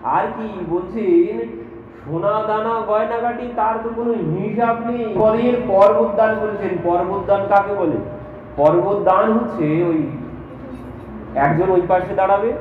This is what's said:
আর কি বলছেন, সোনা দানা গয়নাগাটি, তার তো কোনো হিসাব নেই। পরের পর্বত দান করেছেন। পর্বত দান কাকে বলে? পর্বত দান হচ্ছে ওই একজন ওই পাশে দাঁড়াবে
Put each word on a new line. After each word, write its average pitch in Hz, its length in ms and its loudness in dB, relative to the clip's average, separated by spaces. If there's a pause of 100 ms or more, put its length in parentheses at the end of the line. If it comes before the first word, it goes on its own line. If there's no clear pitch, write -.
আর 156 220 0 (120)
কি 220 100 -8 (220)
বলছেন, 180 680 2 (680)
সোনা 202 420 0
দানা 220 400 -2
গয়নাগাটি, 233 680 -2
তার 220 280 0
তো 233 120 -4
কোনো 233 160 -2
হিসাব 208 680 0 (140)
নেই। 240 140 -4 (100)
পরের 233 380 4 (140)
পর্বত 202 500 4
দান 220 240 4
করেছেন। 196 420 -2
পর্বত 175 440 0
দান 202 220 2
কাকে 202 240 4
বলে? 156 240 0 (580)
পর্বত 175 480 4
দান 202 300 4
হচ্ছে 170 500 0
ওই 160 200 0 (1300)
একজন 156 360 2
ওই 180 160 4
পাশে 185 280 0
দাঁড়াবে 196 460 2